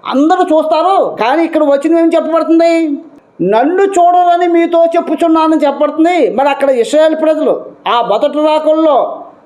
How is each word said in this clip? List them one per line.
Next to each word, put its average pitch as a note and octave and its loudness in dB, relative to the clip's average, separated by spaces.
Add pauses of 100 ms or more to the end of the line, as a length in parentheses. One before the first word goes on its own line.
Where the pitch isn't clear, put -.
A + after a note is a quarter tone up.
అందరూ D#4+ 2
చూస్తారు. D#4 0
కానీ C#4 0
ఇక్కడ D#4+ -2
వచనం D4 0
ఏం E4 2
చెప్పబడుతుంది? E4 0 (400)
"నన్ను B3+ 0
చూడరని F4 2
మీతో E4+ 2
చెప్పుచున్నానని" D#4+ 0
చెప్పబడుతుంది. D4 0
మరి C4+ -2
అక్కడ C#4 -2
ఇశ్రాయేల్ D4+ 0
ప్రజలు D4+ -2 (260)
ఆ A#3 0
మొదటి D4 -2 (100)
రాకల్లో D#4 0 (220)